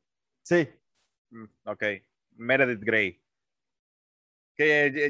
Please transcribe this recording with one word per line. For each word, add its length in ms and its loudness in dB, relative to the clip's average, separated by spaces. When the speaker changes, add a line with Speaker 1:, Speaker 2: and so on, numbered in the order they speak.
Speaker 1:
Sí. 260 0
Speaker 2:
Mm, 140 -18
ok. 180 -8
Meredith 440 0
Grey. 400 -2
Que 400 2
ya, 140 -2